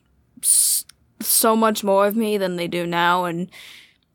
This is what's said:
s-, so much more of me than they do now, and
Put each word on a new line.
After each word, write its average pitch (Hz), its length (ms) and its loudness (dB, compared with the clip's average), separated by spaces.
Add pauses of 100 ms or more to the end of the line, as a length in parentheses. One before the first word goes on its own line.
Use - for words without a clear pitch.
(420)
s-, - 420 0 (360)
so 226 360 2
much 220 280 2
more 196 240 2
of 208 80 -2
me 214 240 0
than 185 160 -4
they 175 120 -4
do 175 200 -4
now, 175 380 2
and 175 260 -6 (640)